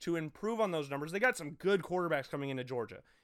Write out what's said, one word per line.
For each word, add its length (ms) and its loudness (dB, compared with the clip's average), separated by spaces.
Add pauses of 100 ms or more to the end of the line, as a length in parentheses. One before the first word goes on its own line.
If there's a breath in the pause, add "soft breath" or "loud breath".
to 140 0
improve 460 -2
on 80 4
those 180 0
numbers. 240 -4
They 80 -2
got 160 4
some 180 -8
good 280 2
quarterbacks 480 0
coming 220 -2
into 120 -2
Georgia. 380 -4 (220 soft breath)